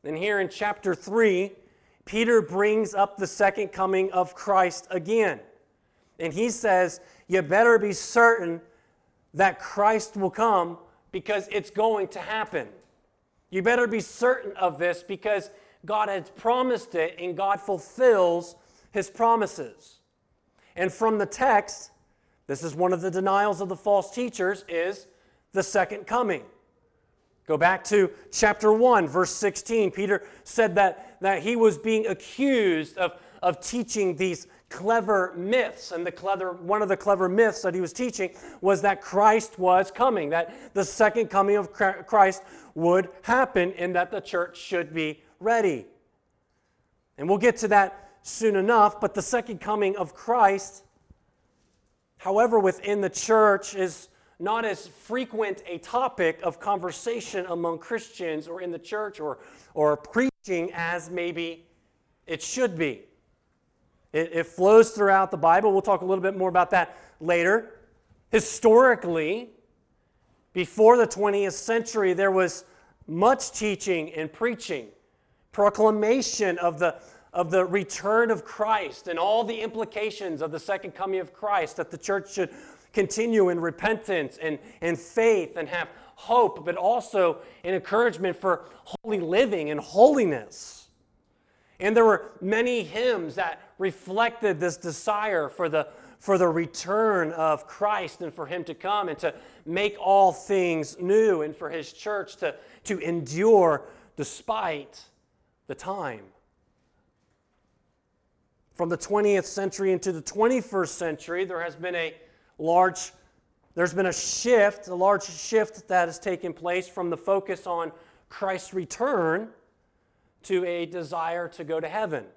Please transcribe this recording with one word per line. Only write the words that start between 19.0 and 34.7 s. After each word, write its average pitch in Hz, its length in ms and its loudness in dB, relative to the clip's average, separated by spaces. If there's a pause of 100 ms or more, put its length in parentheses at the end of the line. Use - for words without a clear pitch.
promises." 214 920 -2 (720)
And 185 160 -2
from 220 260 0
the 202 80 0
text, 208 680 0 (560)
this 139 160 -6
is 156 120 -8
one 180 160 0
of 185 80 0
the 185 100 -4
denials 196 520 0
of 196 80 -6
the 185 80 -8
false 202 340 0
teachers, 247 560 -4
is 175 400 -6 (460)
the 190 100 0
second 202 420 -2
coming. 214 380 -2 (1000)
Go 156 120 0
back 180 280 2
to 202 240 4 (220)
chapter 214 420 4
one, 220 340 4
verse 170 220 0
sixteen. 208 640 -2
Peter 196 340 -2 (180)
said 214 320 0
that, 190 460 0
that 185 220 0
he 226 120 -2
was 220 220 4
being 220 300 0
accused 202 880 0
of, 180 160 -2 (280)
of 180 180 0
teaching 208 560 -4
these 175 320 -4 (220)
clever 196 680 0